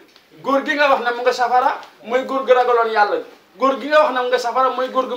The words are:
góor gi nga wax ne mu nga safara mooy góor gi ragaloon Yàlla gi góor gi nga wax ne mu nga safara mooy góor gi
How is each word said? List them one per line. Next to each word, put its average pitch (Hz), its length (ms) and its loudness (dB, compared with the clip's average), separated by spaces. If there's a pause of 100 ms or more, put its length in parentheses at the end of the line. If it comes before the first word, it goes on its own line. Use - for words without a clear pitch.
(420)
góor 269 220 0
gi 302 100 -4
nga 294 160 2
wax 254 140 2
ne 240 120 -2
mu 240 60 -8
nga 254 100 2
safara 254 460 0 (260)
mooy 254 200 -2
góor 269 220 -6
gi 247 60 4
ragaloon 240 400 2
Yàlla 202 240 2
gi 160 80 -6 (340)
góor 262 220 0
gi 277 80 -10
nga 302 140 4
wax 254 100 2
ne 254 80 -2
mu 247 80 -4
nga 247 100 0
safara 247 320 0
mooy 254 180 -4
góor 254 200 -2
gi 247 80 -8